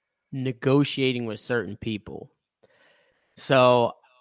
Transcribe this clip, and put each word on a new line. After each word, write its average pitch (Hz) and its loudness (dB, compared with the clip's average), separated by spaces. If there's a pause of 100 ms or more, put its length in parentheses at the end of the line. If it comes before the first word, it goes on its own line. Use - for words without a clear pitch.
(340)
negotiating 131 0
with 107 -8
certain 110 -4
people. - -10 (1040)
So 123 4 (260)